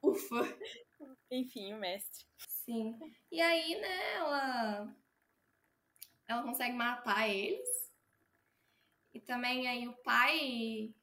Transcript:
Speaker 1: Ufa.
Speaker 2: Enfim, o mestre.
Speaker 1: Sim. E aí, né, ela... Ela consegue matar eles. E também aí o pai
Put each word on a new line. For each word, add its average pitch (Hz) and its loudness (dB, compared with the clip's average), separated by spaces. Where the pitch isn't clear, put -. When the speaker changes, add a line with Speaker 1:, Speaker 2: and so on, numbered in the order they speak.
Speaker 1:
Ufa. - 2
Speaker 2:
Enfim, 247 -4
o 220 -10
mestre. 196 -6
Speaker 1:
Sim. 226 -4
E 330 0
aí, 330 4
né, 370 -2
ela... 254 0
Ela 240 0
consegue 247 -2
matar 240 2
eles. 208 -2
E 226 -12
também 254 0
aí 240 -2
o 233 -10
pai 233 4